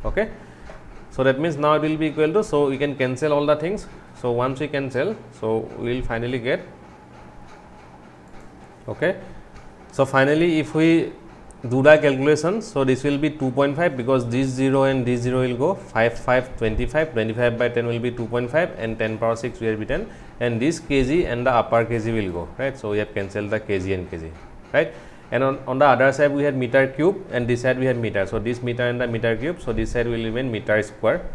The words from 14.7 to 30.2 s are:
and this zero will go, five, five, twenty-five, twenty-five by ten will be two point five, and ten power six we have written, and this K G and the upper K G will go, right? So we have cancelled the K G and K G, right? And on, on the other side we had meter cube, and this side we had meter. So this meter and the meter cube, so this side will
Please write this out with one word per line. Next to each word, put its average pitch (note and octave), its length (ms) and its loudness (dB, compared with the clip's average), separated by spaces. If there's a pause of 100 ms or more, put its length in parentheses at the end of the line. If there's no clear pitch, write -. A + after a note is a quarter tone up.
and C3+ 220 2
this A#2+ 160 0
zero B2+ 200 0
will B2 140 0
go, D#3 200 0
five, A#2 420 0
five, B2 400 0
twenty-five, A#2+ 560 0
twenty-five A2+ 460 0
by A#2+ 100 2
ten A#2+ 160 -2
will A#2 140 -2
be A#2+ 100 -2
two A#2+ 160 -6
point A#2+ 240 -2
five, E3 300 0
and A2+ 180 -4
ten A2 220 -2
power A2+ 160 0
six A#2+ 240 -8
we A2+ 80 -2
have A2 120 -2
written, D3 300 -4 (300)
and A#2+ 200 0
this D#3+ 200 0
K C#3 240 2
G D3+ 220 2
and A#2+ 200 -2
the C3 60 4
upper A#2 340 4
K A#2 140 -2
G A2 120 -2
will G#2 200 0
go, E2+ 260 -6
right? C3+ 180 -4
So A2 140 -6
we G#2 80 0
have G#2+ 160 -4
cancelled G2+ 380 -4
the A2 80 0
K G#2 180 -2
G F#2 160 -2
and F2+ 160 -4
K F2+ 80 -8
G, D#2+ 140 -10 (420)
right? D#3+ 180 2 (420)
And B2+ 120 2
on, C3+ 200 0
on C3 140 -4
the D3 60 2
other C3+ 260 6
side D3 220 2
we C#3+ 100 0
had C#3 140 0
meter C3 300 2
cube, D3+ 440 0
and A#2+ 160 -2
this A#2+ 140 0
side B2+ 180 0
we C3 60 0
had B2+ 100 2
meter. G2+ 300 -2
So A2 120 -4
this A#2+ 240 -4
meter A#2+ 280 -2
and A#2+ 100 -2
the B2 80 0
meter A2+ 300 0
cube, E3+ 240 -4
so A#2+ 100 -6
this A2+ 200 -2
side A#2+ 160 0
will A#2 140 -2